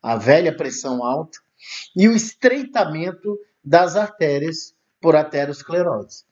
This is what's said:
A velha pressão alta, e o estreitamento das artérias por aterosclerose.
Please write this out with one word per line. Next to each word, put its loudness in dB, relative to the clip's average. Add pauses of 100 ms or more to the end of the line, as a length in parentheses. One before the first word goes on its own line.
A -4
velha 4
pressão -8
alta, -6 (560)
e 6
o 4
estreitamento -2 (240)
das 4
artérias -4 (280)
por 4
aterosclerose. -2